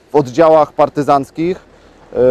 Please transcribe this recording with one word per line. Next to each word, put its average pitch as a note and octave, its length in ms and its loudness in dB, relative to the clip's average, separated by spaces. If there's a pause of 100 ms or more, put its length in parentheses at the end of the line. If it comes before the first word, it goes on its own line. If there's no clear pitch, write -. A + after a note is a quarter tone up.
(120)
w - 40 -8
oddziałach D3+ 580 2
partyzanckich. D3 880 -4 (540)
E, - 40 -6 (140)